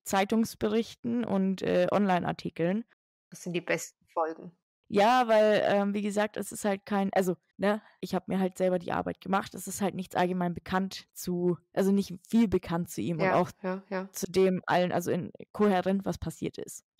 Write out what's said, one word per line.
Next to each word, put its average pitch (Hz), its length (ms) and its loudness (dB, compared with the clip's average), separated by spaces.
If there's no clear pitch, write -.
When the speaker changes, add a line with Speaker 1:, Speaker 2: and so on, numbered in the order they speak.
Speaker 1:
Zeitungsberichten 220 1200 0
und, 190 380 0
äh, 180 300 2
Online-Artikeln. 175 920 0
Speaker 2:
Das - 120 -20
sind 175 120 -8
die 170 80 -2
besten - 440 -4
Folgen. 165 460 -6
Speaker 1:
Ja, 233 380 4
weil, 214 380 6
ähm, 202 280 2
wie 208 60 -2
gesagt, 208 380 -2
es 202 120 -8
ist - 140 -10
halt 196 220 -2
kein, 196 260 0
also, 180 240 2
ne, 208 240 0
ich - 140 -6
hab 180 140 -4
mir 185 120 -2
halt 185 160 0
selber 185 220 2
die 175 140 -6
Arbeit 175 280 -4
gemacht. 196 340 -2
Es 202 140 -12
ist - 140 -6
halt 190 120 -2
nichts - 220 -8
allgemein 180 380 0
bekannt 190 580 -4
zu, 175 460 -2
also 196 180 4
nicht 196 220 0
viel 226 220 4
bekannt 175 400 0
zu - 140 -8
ihm 156 180 -2
und 185 120 2
Speaker 2:
Ja, - 20 2
Speaker 1:
auch 175 160 2
Speaker 2:
ja, 190 280 -4
ja. 190 220 -6
Speaker 1:
zu 185 180 -8
dem 185 360 4
allen, 180 260 2
also 175 180 -2
in 113 220 -2
kohärent, 196 540 2
was 175 120 -4
passiert - 400 -8
ist. - 260 -14